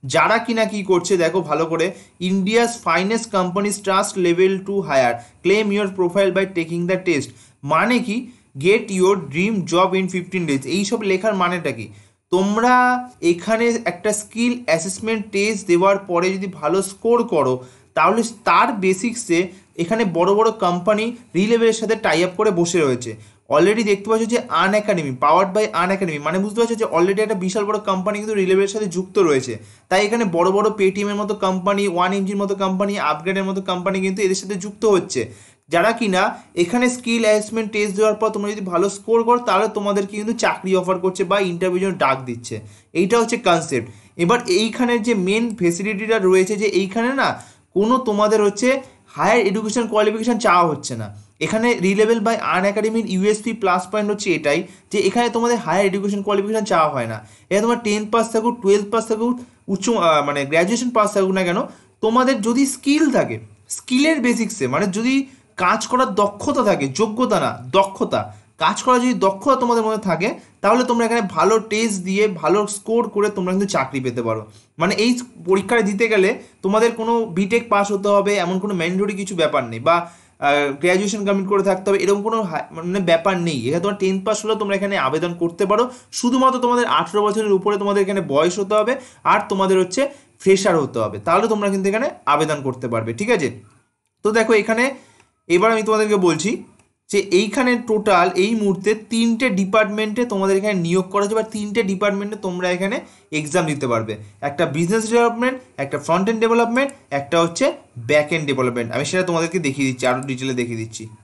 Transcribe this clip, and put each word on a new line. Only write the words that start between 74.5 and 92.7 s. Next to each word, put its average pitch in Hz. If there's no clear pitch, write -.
মানে 185
এই 220
পরীক্ষাটা 196
দিতে 208
গেলে 190
তোমাদের 220
কোনো 226
বিটেক 214
পাস 202
হতে 202
হবে 202
এমন 185
কোনো 196
ম্যান্ডেটরি 190
কিছু 196
ব্যাপার 151
নেই, 113
বা, 160
আহ, 143
গ্র্যাজুয়েশন 190
কমপ্লিট 196
করে 196
থাকতে 190
হবে 196
এরকম 202
কোনো 220
হা-, 165
মানে 175
ব্যাপার 185
নেই। 147
এখানে 165
তোমার 202
টেন 190
পাস 214
হলেও 214
তোমরা 196
এখানে 196
আবেদন 165
করতে 170
পারো। 220
শুধুমাত্র 254
তোমাদের 240
আঠেরো 185
বছরের 208
উপরে 196
তোমাদের 202
এখানে 196
বয়স 160
হতে 202
হবে, 220
আর 185
তোমাদের 190
হচ্ছে 180
ফ্রেশার 190
হতে 120
হবে, 104
তাহলে 190
তোমরা 202
কিন্তু 196
এখানে 226
আবেদন 151
করতে 123